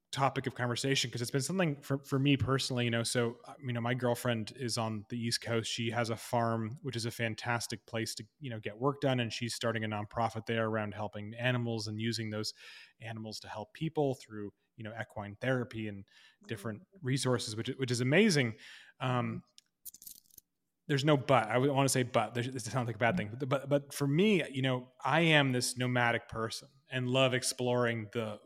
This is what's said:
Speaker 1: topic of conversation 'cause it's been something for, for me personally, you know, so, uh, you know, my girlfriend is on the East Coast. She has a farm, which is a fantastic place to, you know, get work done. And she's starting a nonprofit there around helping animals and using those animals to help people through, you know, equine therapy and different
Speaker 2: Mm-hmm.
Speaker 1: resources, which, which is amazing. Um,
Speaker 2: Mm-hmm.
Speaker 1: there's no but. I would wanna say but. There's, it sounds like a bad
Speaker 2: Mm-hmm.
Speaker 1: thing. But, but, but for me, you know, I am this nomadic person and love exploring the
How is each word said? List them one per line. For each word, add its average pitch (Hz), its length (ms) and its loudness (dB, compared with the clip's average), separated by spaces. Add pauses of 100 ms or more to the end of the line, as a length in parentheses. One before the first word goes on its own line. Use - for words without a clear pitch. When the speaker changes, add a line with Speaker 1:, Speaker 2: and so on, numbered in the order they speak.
(120)
Speaker 1:
topic 135 340 0
of 120 80 -4
conversation 123 560 0
'cause 117 120 -4
it's 117 100 -6
been 139 100 0
something 165 400 0
for, 139 220 -2
for 139 140 0
me 139 180 6
personally, 127 500 0
you 117 40 2
know, 117 120 2
so, 117 440 0
uh, - 80 -16 (100)
you 123 100 -4
know, 117 80 -2
my 120 120 0
girlfriend 120 640 0
is 120 220 -4
on 110 320 -4
the 123 80 -6
East 117 240 -2
Coast. 117 300 -2
She 113 180 -2
has 117 200 0
a 110 60 -2
farm, 117 640 -2
which 123 140 -6
is 113 100 -4
a 117 60 -2
fantastic 117 760 -4
place 113 300 -4
to, 107 80 -12 (160)
you 135 100 -10
know, 110 100 -10
get 107 180 -10
work 139 240 0
done. 131 180 2
And 110 120 -2
she's 117 220 -4
starting 113 300 -2
a 107 40 -2
nonprofit 107 580 -4
there 113 220 0
around 107 260 -4
helping 104 400 -8
animals 117 540 -2
and 107 120 -6
using 113 300 -2
those 107 240 -4 (460)
animals 110 400 -10
to 98 80 -16
help 101 260 -12
people 147 420 0
through, 104 360 -10 (240)
you 113 80 -12
know, 107 160 -10
equine 104 400 -10
therapy 120 480 -2
and 98 160 -10 (440)
different 110 340 -8 (120)
Speaker 2:
Mm-hmm. - 80 -20
Speaker 1:
resources, 127 540 0
which, 117 120 -6 (100)
which 131 120 -2
is 120 100 0
amazing. 143 560 4 (440)
Um, 123 420 -2
Speaker 2:
Mm-hmm. - 140 -20 (1300)
Speaker 1:
there's 143 160 2
no 151 120 6
but. 120 320 4
I 117 100 2
would 143 120 4
wanna 135 180 4
say 127 160 2
but. 113 300 2
There's, 120 140 -2
it 131 140 -8
sounds 117 240 -2
like 113 100 -6
a - 20 -14
bad 117 180 4
Speaker 2:
Mm-hmm. - 20 2
Speaker 1:
thing. 104 200 -2
But, 139 100 -4
but, 135 200 0
but 143 260 0
for 143 120 0
me, 175 440 4
you 131 120 -4
know, 127 260 0 (160)
I 143 160 4
am 147 320 6
this 123 240 0
nomadic 123 520 2
person 113 400 -6 (220)
and 127 180 -2
love 127 260 4
exploring 123 800 0
the 107 320 -4